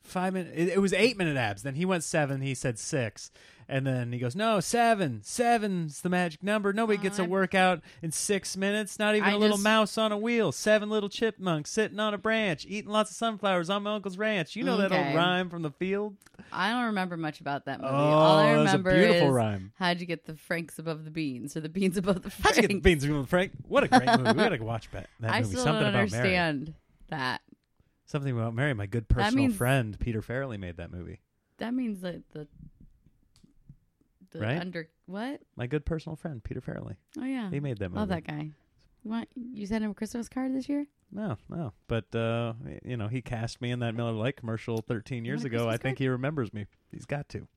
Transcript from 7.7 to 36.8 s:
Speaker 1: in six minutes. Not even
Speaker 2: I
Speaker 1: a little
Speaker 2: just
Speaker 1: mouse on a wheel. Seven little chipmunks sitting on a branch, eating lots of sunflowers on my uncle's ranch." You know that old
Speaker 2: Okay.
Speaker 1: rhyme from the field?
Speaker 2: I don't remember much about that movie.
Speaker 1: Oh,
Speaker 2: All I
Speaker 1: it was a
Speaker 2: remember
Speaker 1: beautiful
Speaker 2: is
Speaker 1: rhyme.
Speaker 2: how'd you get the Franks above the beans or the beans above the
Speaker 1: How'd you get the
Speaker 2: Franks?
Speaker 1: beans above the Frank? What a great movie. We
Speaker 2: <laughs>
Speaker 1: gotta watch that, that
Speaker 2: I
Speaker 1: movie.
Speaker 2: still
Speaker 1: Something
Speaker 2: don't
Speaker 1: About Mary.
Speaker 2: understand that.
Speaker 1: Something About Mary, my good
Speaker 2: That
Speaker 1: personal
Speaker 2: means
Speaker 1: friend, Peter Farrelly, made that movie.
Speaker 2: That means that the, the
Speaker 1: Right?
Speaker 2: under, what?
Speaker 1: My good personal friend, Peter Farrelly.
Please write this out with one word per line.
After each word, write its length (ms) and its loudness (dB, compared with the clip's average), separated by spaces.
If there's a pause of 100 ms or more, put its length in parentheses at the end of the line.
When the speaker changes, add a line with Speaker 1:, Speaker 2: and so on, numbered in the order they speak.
Speaker 1:
in 100 -4
six 460 -2
minutes. 400 -2
Not 180 2
even 140 4
Speaker 2:
I 40 4
Speaker 1:
a 40 2
little 200 6
Speaker 2:
just 60 0
Speaker 1:
mouse 360 4
on 120 2
a 60 -2
wheel. 340 2
Seven 380 2
little 200 0
chipmunks 600 -2
sitting 300 -2
on 160 0
a 20 -8
branch, 500 0
eating 220 -8
lots 220 2
of 60 -14
sunflowers 520 0
on 140 -2
my 100 -4
uncle's 240 -6
ranch." 380 -2
You 80 -4
know 140 2
that 140 2
old 80 2
Speaker 2:
Okay. 160 0
Speaker 1:
rhyme 360 2
from 100 -8
the 80 -2
field? 460 -4 (360)
Speaker 2:
I 200 -2
don't 140 0
remember 300 -2
much 260 -6
about 240 -6
that 140 -6
movie. 140 -2
Speaker 1:
Oh, 20 0
Speaker 2:
All 440 8
I 140 8
Speaker 1:
it 40 6
was 160 6
a 40 4
Speaker 2:
remember 180 2
Speaker 1:
beautiful 320 8
Speaker 2:
is 60 4
Speaker 1:
rhyme. 440 0
Speaker 2:
how'd 220 0
you 80 -8
get 180 -6
the 100 -12
Franks 440 -6
above 260 -8
the 60 -12
beans 440 -6
or 40 -2
the 100 -6
beans 260 2
above 280 0
the 80 -10 (100)
Speaker 1:
How'd 140 4
you 80 6
get 60 4
the 120 -2
Speaker 2:
Franks? 20 -10
Speaker 1:
beans 200 6
above 180 0
the 60 -6
Frank? 240 2 (160)
What 160 4
a 40 0
great 200 6
movie. 240 4
We 20 4
Speaker 2:
<laughs> 160 4
Speaker 1:
gotta 140 -2
watch 300 -6
that, 160 -10 (100)
that 120 0
Speaker 2:
I 100 2
Speaker 1:
movie. 100 -2
Speaker 2:
still 140 -2
Speaker 1:
Something 180 2
Speaker 2:
don't 100 2
Speaker 1:
About 180 2
Mary. 260 2
Speaker 2:
understand 360 -2 (360)
that. 320 -4 (680)
Speaker 1:
Something 260 -2
About 200 -2
Mary, 180 0
my 140 -4
good 200 -4
Speaker 2:
That 80 6
Speaker 1:
personal 300 2
Speaker 2:
means 100 2
Speaker 1:
friend, 440 2
Peter 240 -2
Farrelly, 360 -6
made 180 -8
that 140 -12
movie. 300 -12 (380)
Speaker 2:
That 160 -6
means 260 -6
that 300 -8
the, 160 -12 (1800)
the 80 -12
Speaker 1:
Right? 200 -2
Speaker 2:
under, 300 -8 (160)
what? 360 -8 (140)
Speaker 1:
My 120 -6
good 180 -2
personal 300 -6
friend, 280 -10
Peter 160 -8
Farrelly. 360 -10 (240)